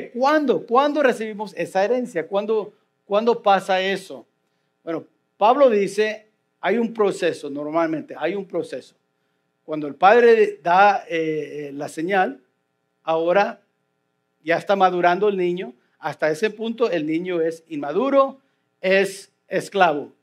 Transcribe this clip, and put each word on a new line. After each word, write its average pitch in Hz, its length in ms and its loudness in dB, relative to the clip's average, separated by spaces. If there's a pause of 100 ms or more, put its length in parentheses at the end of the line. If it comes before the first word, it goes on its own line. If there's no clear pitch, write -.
(120)
¿cuándo? 262 540 0
¿Cuándo 285 360 2
recibimos 214 540 -6
esa 175 280 -2
herencia? 214 420 -4
¿Cuándo, 208 460 -4 (320)
cuándo 226 380 0
pasa 190 380 2
eso? 190 460 -6 (560)
Bueno, 160 220 -8 (320)
Pablo 254 340 4
dice, 214 560 -2 (340)
hay 190 160 0
un 233 160 -2
proceso, 185 560 -2
normalmente, 151 680 -4
hay 165 160 -4
un 196 120 -8
proceso. 160 480 -8 (680)
Cuando 156 220 -6
el 139 80 -10
padre 220 680 6
da, 196 460 4
eh, 151 600 -4
eh, 139 40 -14
la 143 160 -10
señal, 190 520 -2 (600)
ahora 175 580 0 (840)
ya 165 140 0
está 165 180 -2
madurando 185 540 2
el 196 80 0
niño. 180 380 -4 (240)
Hasta 156 320 -4
ese 208 200 -2
punto 226 400 -4
el 165 160 -2
niño 170 340 -4
es 165 280 -4
inmaduro, 254 720 -2 (400)
es 190 500 0 (180)
esclavo, 165 640 0 (100)